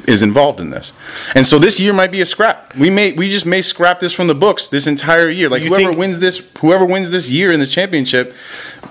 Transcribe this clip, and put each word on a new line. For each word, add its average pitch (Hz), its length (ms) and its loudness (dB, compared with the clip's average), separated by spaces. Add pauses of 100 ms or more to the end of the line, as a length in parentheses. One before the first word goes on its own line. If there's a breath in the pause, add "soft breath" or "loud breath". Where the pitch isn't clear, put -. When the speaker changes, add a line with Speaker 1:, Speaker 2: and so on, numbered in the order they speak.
Speaker 1:
is 110 160 2
involved 113 400 2
in 80 80 -8
this. - 240 -12 (420 loud breath)
And 131 100 4
so 151 140 4
this 175 200 4
year 196 120 2
might 185 200 2
be 190 100 -4
a 175 40 0
scrap. - 500 -2
We 143 140 2
may, 196 240 2
we 180 160 -2
just 196 160 -4
may 180 160 0
scrap 175 380 0
this 175 140 -4
from 180 140 -2
the 151 80 2
books 185 320 0
this 143 200 -2
entire 156 420 2
year. 170 200 -2
Like, 127 140 0
Speaker 2:
You 160 60 -4
Speaker 1:
whoever 196 200 4
Speaker 2:
think 160 80 -2
Speaker 1:
wins 180 220 -4
this, 180 400 -4
whoever 185 260 4
wins 185 240 -2
this 170 200 -4
year 170 220 0
in 160 80 2
this 135 140 -2
championship, 135 600 -2 (580 loud breath)